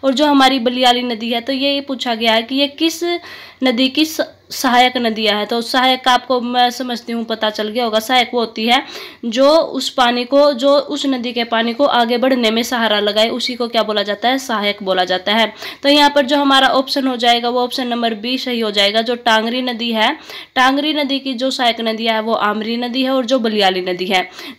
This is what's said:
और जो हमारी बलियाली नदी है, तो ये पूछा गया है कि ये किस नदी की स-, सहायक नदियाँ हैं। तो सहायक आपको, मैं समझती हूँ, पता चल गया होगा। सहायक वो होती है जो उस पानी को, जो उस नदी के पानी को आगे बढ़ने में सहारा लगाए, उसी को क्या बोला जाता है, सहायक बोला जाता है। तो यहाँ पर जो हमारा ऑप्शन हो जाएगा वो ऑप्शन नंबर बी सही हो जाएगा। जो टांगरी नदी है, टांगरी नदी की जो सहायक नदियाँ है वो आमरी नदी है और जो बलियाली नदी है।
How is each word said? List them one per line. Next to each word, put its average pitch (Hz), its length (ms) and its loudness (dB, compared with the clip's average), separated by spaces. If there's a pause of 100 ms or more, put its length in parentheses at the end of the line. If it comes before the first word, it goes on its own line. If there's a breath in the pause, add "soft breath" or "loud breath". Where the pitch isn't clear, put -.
और 269 100 2
जो 285 140 2
हमारी 269 340 4
बलियाली 247 420 2
नदी 233 280 -4
है, 233 100 -2
तो 269 120 -4
ये 277 280 0
पूछा 262 340 -6
गया 226 180 2
है 226 100 2
कि 262 120 -6
ये 277 140 2
किस 320 340 -2 (600 loud breath)
नदी 254 260 2
की 294 160 0
स-, - 260 -4 (200)
सहायक 254 460 2
नदियाँ 220 380 0
हैं। 208 120 -2
तो 233 160 -2
सहायक 254 440 0
आपको, 247 340 2
मैं 247 300 2
समझती 240 420 -8
हूँ, 233 120 -4
पता 220 240 -2
चल 214 200 -4
गया 233 160 -4
होगा। 220 140 0
सहायक 240 340 0
वो 240 60 0
होती 220 260 -4
है 240 180 2 (440 loud breath)
जो 262 220 4
उस 294 420 2
पानी 247 340 0
को, 285 280 4
जो 277 240 2
उस 285 280 -4
नदी 247 280 -2
के 233 120 -2
पानी 233 280 -2
को 277 120 2
आगे 240 320 2
बढ़ने 247 340 2
में 226 120 0
सहारा 226 360 0
लगाए, 208 300 0
उसी 240 260 -6
को 240 120 -4
क्या 226 160 0
बोला 208 200 -2
जाता 202 260 -2
है, 269 100 0
सहायक 208 440 -4
बोला 185 220 0
जाता 185 300 -2
है। 220 160 2 (320 loud breath)
तो 277 60 2
यहाँ 294 200 6
पर 285 160 2
जो 285 120 0
हमारा 269 320 4
ऑप्शन 262 380 0
हो 262 100 -2
जाएगा 240 320 2
वो 247 120 0
ऑप्शन 247 260 -4
नंबर 233 280 -2
बी 240 220 -6
सही 247 220 -4
हो 214 120 -2
जाएगा। 202 300 2
जो 240 160 -2
टांगरी 233 460 0
नदी 240 280 -6
है, 220 200 2 (440 loud breath)
टांगरी 277 380 2
नदी 277 260 -2
की 269 160 -6
जो 254 160 -2
सहायक 247 300 0
नदियाँ 226 340 -2
है 220 60 -2
वो 226 120 -2
आमरी 214 440 -2
नदी 247 260 -2
है 262 80 0
और 262 140 0
जो 254 140 2
बलियाली 202 440 0
नदी 180 240 -4
है। 185 200 0 (320 loud breath)